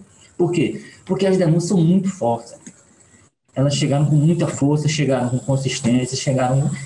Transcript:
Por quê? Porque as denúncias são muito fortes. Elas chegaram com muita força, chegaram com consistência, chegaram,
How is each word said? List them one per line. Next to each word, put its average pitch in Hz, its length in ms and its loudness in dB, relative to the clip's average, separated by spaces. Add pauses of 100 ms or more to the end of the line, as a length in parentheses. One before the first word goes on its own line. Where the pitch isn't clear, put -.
(360)
Por 175 160 0
quê? - 300 -2 (220)
Porque 190 220 -2
as 190 100 2
denúncias 170 280 2
são 196 140 2
muito 185 300 2
fortes. - 460 -4 (1000)
Elas 143 200 0
chegaram 143 320 0
com 151 80 2
muita 160 320 2
força, 147 420 0
chegaram 127 400 0
com 123 100 -2
consistência, 127 800 -2
chegaram, 131 540 0 (160)